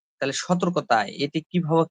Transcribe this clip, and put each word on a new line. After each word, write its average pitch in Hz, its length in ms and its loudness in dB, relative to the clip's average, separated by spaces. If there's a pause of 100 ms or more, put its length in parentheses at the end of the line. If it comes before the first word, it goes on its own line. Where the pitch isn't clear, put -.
(180)
তাহলে 135 140 -4
সতর্কতা, 170 720 0
এটি 143 360 -6
কিভাবে 165 500 2